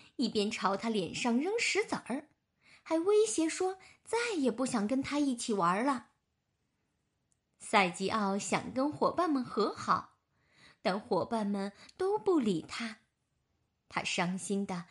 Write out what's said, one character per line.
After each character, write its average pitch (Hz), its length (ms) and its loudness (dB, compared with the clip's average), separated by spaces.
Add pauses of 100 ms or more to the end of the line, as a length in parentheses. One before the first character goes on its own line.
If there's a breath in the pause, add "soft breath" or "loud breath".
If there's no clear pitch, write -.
(160 loud breath)
一 233 120 0
边 208 220 0
朝 208 260 0
他 208 140 -4
脸 208 240 -2
上 233 240 0
扔 381 220 0
石 - 260 0
子 - 120 -6 (100)
儿， 269 220 -8 (520 soft breath)
还 320 160 -2
威 415 300 4
胁 330 200 0
说 370 300 -2 (260 loud breath)
再 - 140 -4 (200)
也 262 120 4
不 233 160 -2
想 214 220 0
跟 269 160 0
他 285 160 -2
一 277 160 2
起 233 180 -4
玩 190 320 2
了。 269 220 -2 (1500)
赛 190 320 2
吉 190 180 -4
奥 202 300 0
想 196 340 -4
跟 269 180 0
伙 220 200 2
伴 349 180 0
们 269 160 0
和 233 260 0
好， - 460 -4 (640 soft breath)
但 196 180 0
伙 190 240 0
伴 226 220 -2
们 202 280 -2 (220 loud breath)
都 392 220 0
不 381 220 4
理 202 280 2
他。 - 340 -8 (840)
他 - 160 -6
伤 180 320 -2
心 196 300 -2
地 175 260 -8